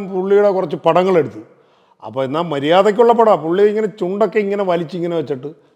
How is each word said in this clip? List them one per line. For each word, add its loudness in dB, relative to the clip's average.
പുള്ളിയുടെ 2
കുറച്ച് -4
പടങ്ങളെടുത്തു. 0
അപ്പോൾ -8
എന്നാൽ -4
മര്യാദയ്ക്കുള്ള 2
പടമാണ്. 4
പുള്ളി 0
ഇങ്ങനെ 0
ചുണ്ടൊക്കെ -4
ഇങ്ങനെ -4
വലിച്ചിങ്ങനെ -4
വെച്ചിട്ട് -6